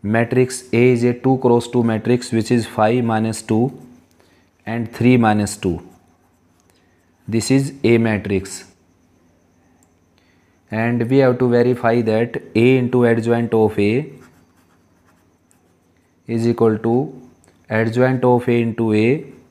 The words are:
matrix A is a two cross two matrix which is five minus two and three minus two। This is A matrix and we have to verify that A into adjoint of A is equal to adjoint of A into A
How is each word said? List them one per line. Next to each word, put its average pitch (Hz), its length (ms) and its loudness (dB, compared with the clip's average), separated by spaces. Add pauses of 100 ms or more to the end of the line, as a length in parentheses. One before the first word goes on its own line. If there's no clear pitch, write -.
matrix 117 540 0 (160)
A 117 80 2 (120)
is 120 100 -2
a 120 160 2
two 131 180 2
cross 120 300 0
two 123 160 -2
matrix 117 480 -2
which 110 200 -2
is 120 180 0
five 113 360 0
minus 110 380 -2
two 113 180 0 (1040)
and 113 240 -8
three 123 260 2
minus 107 400 0
two। 85 220 -4 (1500)
This 110 240 -2
is 139 200 0 (140)
A 117 140 6
matrix 101 680 -4 (2000)
and 117 380 -2
we 135 100 2
have 127 200 4
to 127 100 2
verify 120 520 2
that 113 400 -2 (140)
A 113 120 4 (100)
into 123 280 0
adjoint 117 480 0
of 110 260 2
A 101 120 2 (2250)
is 117 200 -2
equal 113 320 2
to 113 140 -2 (760)
adjoint 123 560 0
of 123 240 2
A 120 120 2
into 113 320 -2
A 117 320 0 (260)